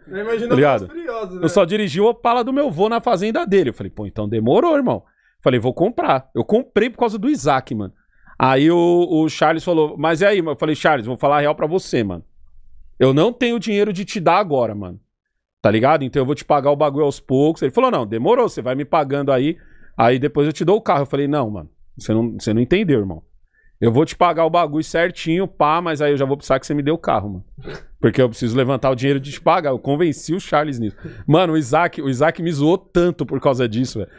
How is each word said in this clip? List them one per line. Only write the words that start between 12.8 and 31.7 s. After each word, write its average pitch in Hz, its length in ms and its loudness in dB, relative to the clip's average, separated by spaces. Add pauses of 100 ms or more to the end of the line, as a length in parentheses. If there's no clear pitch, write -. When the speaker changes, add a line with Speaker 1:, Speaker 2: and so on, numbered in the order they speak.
Speaker 2:
Eu 131 160 4
não 196 180 2
tenho 240 260 -2
dinheiro 208 320 0
de 185 140 -6
te - 140 -8
dar 170 180 4
agora, 135 380 0
mano. 95 240 -12 (600)
Tá 107 120 2
ligado? 135 320 2
Então 135 180 -2
eu 127 40 0
vou 143 100 -2
te - 100 -10
pagar 143 240 2
o 147 60 2
bagulho 147 300 0
aos 143 140 -2
poucos." 147 440 0
Ele 135 80 0
falou, 254 180 2
"Não, 151 160 -2
demorou, 165 420 0
você - 140 -8
vai 123 140 -4
me 143 100 -6
pagando 139 460 0
aí, 135 260 0 (400)
aí 123 220 4
depois 147 260 0
eu 151 80 0
te - 100 -6
dou 185 140 4
o 214 40 -6
carro." 170 200 2
Eu 135 60 -4
falei, 143 200 -2
"Não, 139 220 -2
mano, 90 200 -10 (280)
você - 160 -4
não, 113 260 0
você 107 140 -2
não 113 80 2
entendeu, 160 380 0
irmão. 95 240 -6 (560)
Eu 117 120 2
vou 139 140 2
te - 100 -8
pagar 165 300 2
o 160 40 0
bagulho 160 340 0
certinho, 170 640 -2
pá, 156 340 0
mas 160 220 -2
aí 147 80 2
eu 143 60 2
já 135 60 0
vou 139 140 0
precisar 135 220 -2
que - 80 -8
você 156 80 -4
me 147 80 -2
dê 143 80 0
o 170 80 -2
carro, 104 300 -2
mano. 92 160 -12 (540)
Porque 123 220 4
eu 127 80 4
preciso 110 260 -4
levantar 131 360 0
o 135 40 -2
dinheiro 139 240 0
de 139 120 -10
te - 100 -16
pagar." 160 300 0
Eu 123 80 -4
convenci 151 560 -2
o 196 40 -4
Charles 151 380 -2
nisso. 110 180 -6 (320)
Mano, 165 260 4
o 160 40 0
Isaac, 156 420 0